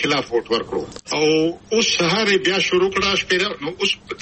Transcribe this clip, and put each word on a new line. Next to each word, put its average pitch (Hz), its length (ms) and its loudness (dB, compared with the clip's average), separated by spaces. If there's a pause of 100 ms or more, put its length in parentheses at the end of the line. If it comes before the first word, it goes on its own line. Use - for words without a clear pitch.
خلاف 143 300 -2
ووټ 117 180 0
ورکړو. - 320 -2 (300)
او 151 120 0 (480)
اوس 226 140 2 (120)
سهار 175 300 2
یې 196 180 4
بیا 185 120 2
شروع 180 320 2
کړه 190 320 0
شمېره. 180 260 0 (140)
نو 147 60 -6 (120)
اوس 202 100 0 (320)